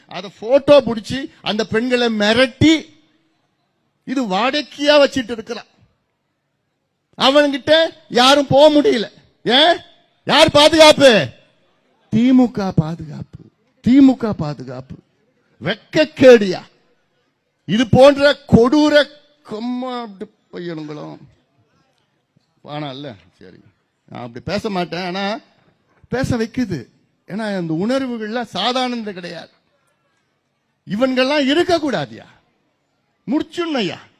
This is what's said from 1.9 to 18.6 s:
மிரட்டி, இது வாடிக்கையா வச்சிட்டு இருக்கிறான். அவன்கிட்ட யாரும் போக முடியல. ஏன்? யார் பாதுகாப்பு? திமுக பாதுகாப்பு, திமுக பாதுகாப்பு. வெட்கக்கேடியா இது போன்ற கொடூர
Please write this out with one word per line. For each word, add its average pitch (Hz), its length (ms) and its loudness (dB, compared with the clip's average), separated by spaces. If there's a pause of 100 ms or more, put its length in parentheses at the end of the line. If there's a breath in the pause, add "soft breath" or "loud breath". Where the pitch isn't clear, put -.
மிரட்டி, 220 680 2 (1300)
இது 262 200 -4
வாடிக்கையா 262 800 -2
வச்சிட்டு 262 340 -4
இருக்கிறான். 220 340 -16 (1500)
அவன்கிட்ட 294 720 2 (180)
யாரும் 262 460 2
போக 294 260 6
முடியல. 233 260 0 (360)
ஏன்? 302 340 2 (480)
யார் 294 260 0
பாதுகாப்பு? 294 760 4 (880)
திமுக 240 600 0
பாதுகாப்பு, 156 680 -8 (460)
திமுக 254 420 4
பாதுகாப்பு. 139 680 -10 (680)
வெட்கக்கேடியா 208 960 4 (1040)
இது 214 220 0
போன்ற 277 500 4 (100)
கொடூர 294 600 4 (420)